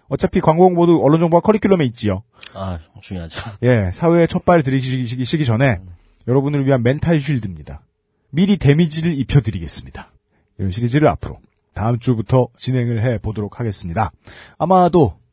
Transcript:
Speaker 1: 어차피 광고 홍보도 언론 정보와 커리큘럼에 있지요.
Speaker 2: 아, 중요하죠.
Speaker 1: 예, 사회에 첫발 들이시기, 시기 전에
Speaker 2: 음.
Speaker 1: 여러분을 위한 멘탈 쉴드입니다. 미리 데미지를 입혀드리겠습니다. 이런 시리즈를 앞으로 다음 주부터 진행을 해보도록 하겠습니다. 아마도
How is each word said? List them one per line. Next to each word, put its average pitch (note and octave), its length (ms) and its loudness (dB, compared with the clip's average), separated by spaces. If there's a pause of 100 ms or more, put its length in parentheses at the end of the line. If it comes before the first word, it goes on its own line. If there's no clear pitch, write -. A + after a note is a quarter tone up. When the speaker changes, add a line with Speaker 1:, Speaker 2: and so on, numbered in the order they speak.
Speaker 1:
어차피 - 340 -2
광고 E3 240 4
홍보도 E3+ 380 4
언론 D3+ 160 4
정보와 E3+ 220 2
커리큘럼에 G3 460 2
있지요. G#2 360 -4 (300)
Speaker 2:
아, F#2+ 260 -8 (220)
중요하죠. E2+ 380 -12 (240)
Speaker 1:
예, A2+ 300 2
사회에 E3+ 340 2
첫발 F3 360 2
들이시기, B2+ 640 -2
시기 D3 200 -2
전에 B2+ 360 2
Speaker 2:
음. F#2 60 -20 (400)
Speaker 1:
여러분을 C#3 380 0
위한 C3 180 2
멘탈 D3+ 360 0
쉴드입니다. F#2+ 600 -6 (480)
미리 F#3+ 280 2
데미지를 D#3 640 2
입혀드리겠습니다. F#2+ 920 -4 (460)
이런 G2 120 -4
시리즈를 A#2+ 380 0
앞으로 D2+ 320 -4 (340)
다음 A2+ 260 -2
주부터 A#2+ 580 0
진행을 A#2+ 440 -4
해보도록 G#2+ 580 -4
하겠습니다. G2+ 520 -6 (460)
아마도 E3+ 600 2 (160)